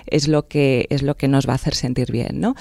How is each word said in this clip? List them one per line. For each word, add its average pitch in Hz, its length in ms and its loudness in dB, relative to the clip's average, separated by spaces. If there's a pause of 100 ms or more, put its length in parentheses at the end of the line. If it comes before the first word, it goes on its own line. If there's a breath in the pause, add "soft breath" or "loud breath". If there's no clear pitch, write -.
es 147 220 0
lo 151 200 2
que, 135 400 2
es 143 140 -2
lo 143 140 -2
que 139 120 0
nos 135 180 4
va 127 60 0
a 131 40 2
hacer - 180 -4
sentir 127 360 -2
bien, 120 300 -4
¿no? 226 200 0